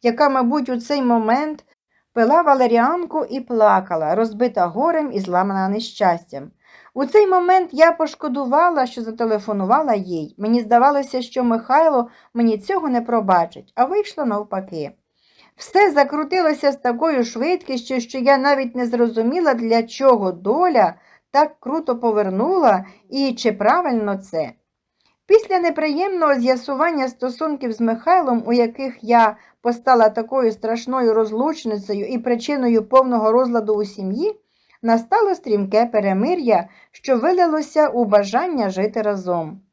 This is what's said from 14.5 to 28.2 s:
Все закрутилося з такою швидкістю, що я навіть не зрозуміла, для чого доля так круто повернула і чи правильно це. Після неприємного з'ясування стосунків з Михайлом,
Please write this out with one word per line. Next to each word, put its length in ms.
Все 340
закрутилося 800
з 40
такою 480
швидкістю, 760
що 180
я 200
навіть 380
не 100
зрозуміла, 680
для 280
чого 500
доля 640
так 300
круто 380
повернула 840
і 220
чи 200
правильно 640
це. 360
Після 320
неприємного 760
з'ясування 720
стосунків 640
з 80
Михайлом, 680